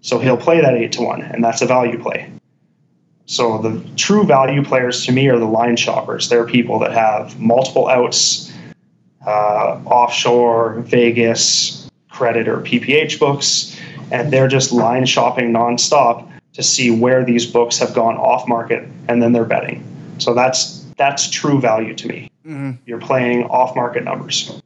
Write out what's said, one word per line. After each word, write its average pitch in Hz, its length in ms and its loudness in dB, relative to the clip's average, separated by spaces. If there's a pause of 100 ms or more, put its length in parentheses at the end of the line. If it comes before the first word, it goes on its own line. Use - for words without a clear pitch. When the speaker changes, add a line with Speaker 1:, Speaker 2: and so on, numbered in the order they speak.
Speaker 1:
So 120 200 -2
he'll 127 160 2
play 165 240 2
that 135 140 4
eight-to-one, 117 480 -4
and 117 200 -4
that's 117 180 0
a 127 60 0
value 120 340 0
play. - 300 -8 (960)
So 113 320 -2
the 110 260 -4 (120)
true 208 280 2
value 143 400 4
players 123 400 -2
to 127 80 0
me 135 160 4
are 120 100 4
the 113 60 0
line 113 320 0
shoppers. - 540 -4
They're 117 160 2
people 117 320 0
that - 140 0
have 110 460 -2
multiple 123 500 2
outs, - 600 0 (760)
uh, 104 580 0
offshore, 120 960 2
Vegas, 117 1080 0 (180)
credit 113 400 -2
or 110 120 -2
P 120 200 -2
P 123 140 -2
H - 260 0
books, - 580 0 (320)
and 127 220 -2
they're 131 160 4
just 131 240 2
line 120 320 2
shopping 123 480 0
nonstop 120 760 2 (280)
to - 80 -8
see 120 280 2
where 123 320 4
these 117 240 0
books 117 320 0
have 120 140 -2
gone 113 240 0
off - 320 0
market, 117 400 -4 (200)
and 120 140 2
then 117 100 4
they're 117 120 2
betting. - 400 -4 (320)
So - 160 -2
that's, 127 520 0 (120)
that's 139 340 0
true 143 300 0
value 113 340 0
to - 140 -12
me. - 220 -12 (160)
Speaker 2:
Mm-hmm. 139 240 -8 (160)
Speaker 1:
You're 117 120 -10
playing 120 460 0
off 127 320 0
market 120 280 -4
numbers. - 600 -8